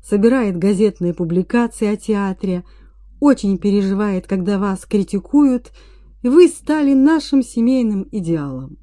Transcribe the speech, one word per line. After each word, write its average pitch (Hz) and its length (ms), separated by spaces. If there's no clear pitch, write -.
собирает 208 540
газетные 190 560
публикации 185 720
о 208 100
театре, 196 640
очень 214 380
переживает, 196 680
когда 190 320
вас 196 260
критикуют, 240 880
и 247 80
вы 330 180
стали 294 460
нашим 277 500
семейным 233 680
идеалом. 147 720